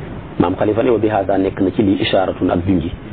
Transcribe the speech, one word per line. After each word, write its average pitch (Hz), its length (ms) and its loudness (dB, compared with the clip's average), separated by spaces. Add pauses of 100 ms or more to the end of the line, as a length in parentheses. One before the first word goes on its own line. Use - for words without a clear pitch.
(400)
Maam 90 160 2
Khalifa 107 260 2
ne, 131 80 2
"Wa 110 80 4
bi 107 100 2
haada 98 300 2
nekk 98 220 -2
na 95 100 2
ci 113 120 0
lii 98 200 2
ishaaratun 92 480 0
ak 90 160 0
junji, 90 260 0 (200)